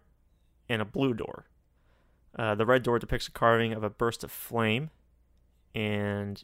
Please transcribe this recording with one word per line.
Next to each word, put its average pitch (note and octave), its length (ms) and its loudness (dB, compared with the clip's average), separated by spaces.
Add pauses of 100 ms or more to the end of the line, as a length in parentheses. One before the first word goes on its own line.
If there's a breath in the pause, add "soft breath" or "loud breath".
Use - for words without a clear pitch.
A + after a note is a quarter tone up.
(680)
and A2 140 0
a G#2 40 -2
blue C3 280 0
door. - 320 -8 (920)
Uh, A2 180 0
the A2 100 2
red B2 180 4
door A#2+ 160 2
depicts A2+ 280 -4
a - 40 -12
carving A2+ 420 4
of A2 100 -6
a G#2+ 60 0
burst - 340 -2
of - 80 -10
flame, A#2 580 -2 (840)
and G#2 720 -4